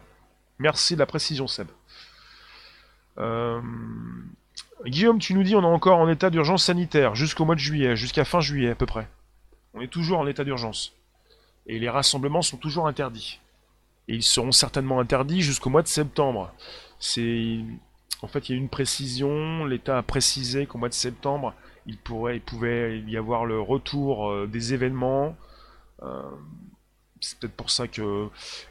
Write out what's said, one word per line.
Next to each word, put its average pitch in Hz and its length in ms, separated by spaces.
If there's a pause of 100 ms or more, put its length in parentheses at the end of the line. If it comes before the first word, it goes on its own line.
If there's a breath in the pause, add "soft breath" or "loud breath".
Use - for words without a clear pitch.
(580)
Merci 147 360
de 156 60
la 139 60
précision, 139 400
Seb. 101 220 (1500 loud breath)
Euh, 117 420 (1200)
Guillaume, 202 340
tu - 160
nous 196 80
dis, 196 140
on 196 60
est 175 40
encore 170 320
en 165 100
état 165 220
d'urgence 165 340
sanitaire 156 500
jusqu'au 151 300
mois 160 100
de 156 60
juillet, 139 360
jusqu'à 123 280
fin 175 160
juillet 139 300
à 117 40
peu 123 120
près. 110 220 (640)
On 110 60
est 127 100
toujours 170 280
en 143 80
état 143 180
d'urgence. 120 480 (720 soft breath)
Et 110 120
les 117 120
rassemblements 139 520
sont 143 140
toujours 156 300
interdits. 135 540 (680)
Et 110 60
ils 113 80
seront 117 300
certainement 131 480
interdits 139 420
jusqu'au 143 260
mois 143 140
de 165 60
septembre. 131 640 (480 loud breath)
C'est, 117 580 (640)
en 107 60
fait, - 200
il 131 40
y - 20
a 127 40
une 131 100
précision. 143 960
L'État 131 340
a 120 40
précisé 131 640
qu'au 120 120
mois 120 100
de 120 60
septembre, 127 580 (340 soft breath)
il 110 120
pourrait, 117 380
il 113 40
pouvait 117 600
y 107 160
avoir 113 280
le 110 160
retour, 127 720
euh, 101 160
des 117 260
événements. 131 640 (640 soft breath)
Euh, 65 200 (1000)
c'est - 180
peut-être - 180
pour - 140
ça 123 180
que 104 400 (420 loud breath)